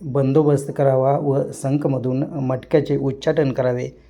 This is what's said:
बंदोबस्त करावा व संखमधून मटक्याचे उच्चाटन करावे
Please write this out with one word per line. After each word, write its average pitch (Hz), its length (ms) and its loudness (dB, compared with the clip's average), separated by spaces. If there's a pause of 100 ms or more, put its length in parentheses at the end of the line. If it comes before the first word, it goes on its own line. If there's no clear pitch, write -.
बंदोबस्त 143 760 2
करावा 139 420 2
व 139 340 -2
संखमधून 135 720 -2
मटक्याचे 143 760 -2
उच्चाटन 139 560 0
करावे 127 360 -2 (200)